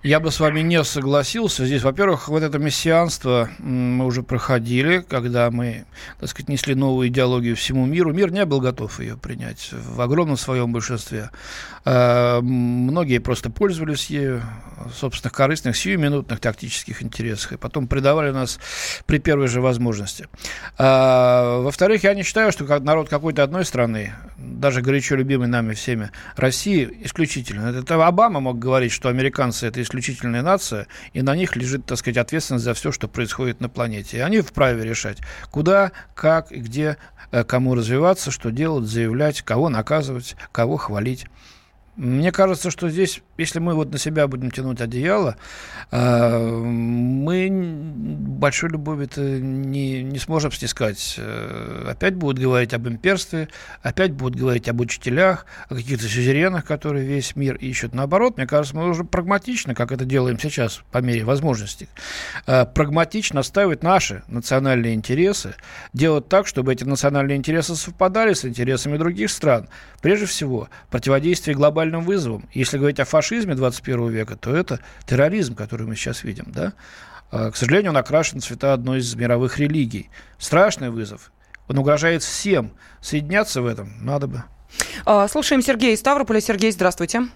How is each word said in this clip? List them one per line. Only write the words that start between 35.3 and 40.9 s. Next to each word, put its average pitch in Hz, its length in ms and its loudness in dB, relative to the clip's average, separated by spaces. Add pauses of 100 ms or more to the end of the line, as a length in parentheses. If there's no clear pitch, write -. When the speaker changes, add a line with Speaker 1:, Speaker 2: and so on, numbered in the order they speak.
Speaker 1:
куда, 185 420 4 (220)
как 160 380 2
и - 40 -12
где, 139 400 -4 (360)
э, 117 120 2
кому 127 300 2
развиваться, 135 560 2
что 120 200 -4
делать, 139 360 -2
заявлять, 117 560 0
кого 131 260 2
наказывать, 131 680 -2 (160)
кого 127 260 0
хвалить. 110 480 -4 (720)